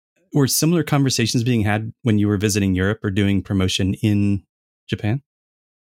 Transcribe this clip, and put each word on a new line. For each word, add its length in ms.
Were 160
similar 340
conversations 640
being 180
had 300
when 160
you 80
were 100
visiting 380
Europe 300
or 60
doing 320
promotion 600
in 400
Japan? 340